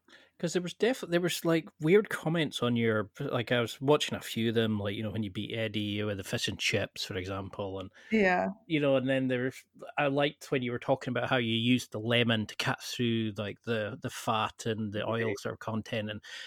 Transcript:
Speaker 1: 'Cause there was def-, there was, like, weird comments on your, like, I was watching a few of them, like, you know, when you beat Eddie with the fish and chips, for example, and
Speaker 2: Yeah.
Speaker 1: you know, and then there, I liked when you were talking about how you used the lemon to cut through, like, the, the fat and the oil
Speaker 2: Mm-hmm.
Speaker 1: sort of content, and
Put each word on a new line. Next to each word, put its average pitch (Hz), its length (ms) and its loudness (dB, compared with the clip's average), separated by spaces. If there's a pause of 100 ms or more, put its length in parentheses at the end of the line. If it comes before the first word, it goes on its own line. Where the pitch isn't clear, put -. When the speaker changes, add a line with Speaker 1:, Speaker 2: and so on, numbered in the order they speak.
(400)
Speaker 1:
'Cause 170 140 -2
there 180 80 2
was 175 100 -6
def-, - 340 0
there 175 140 2
was, 175 240 -2
like, 165 240 2 (120)
weird 190 280 6
comments 160 540 0
on 120 120 4
your, 110 360 2 (100)
like, 127 320 0
I 123 80 4
was 113 180 -2
watching 139 380 2
a - 60 -6
few 113 260 -2
of 110 60 2
them, 110 240 2
like, 101 180 -2
you 110 60 -6
know, 107 80 -4
when 113 120 -2
you 101 80 -4
beat 107 240 -6
Eddie 104 480 -2
with 104 140 -2
the 95 80 -8
fish - 240 -4
and 95 100 -6
chips, - 460 -2
for 101 120 -8
example, 95 600 -6
and 95 120 -10 (200)
Speaker 2:
Yeah. 190 400 4 (160)
Speaker 1:
you 160 140 0
know, 139 160 4
and 131 120 0
then 131 200 2
there, 127 240 0 (460)
I 147 100 2
liked 143 440 -2
when 135 100 2
you 120 100 -2
were 120 60 -4
talking - 340 0
about 120 180 -2
how 131 80 2
you 113 180 2
used 120 360 2
the 110 80 -6
lemon 117 460 2
to - 100 -12
cut - 260 -2
through, 113 560 -2
like, 101 260 -8
the, 110 380 -2
the - 80 -6
fat - 560 -2
and 107 260 -2
the 104 140 -2
oil 113 260 0
Speaker 2:
Mm-hmm. 98 80 -6
Speaker 1:
sort 113 140 -6
of - 60 -16
content, 110 500 -4
and 107 100 -10 (260)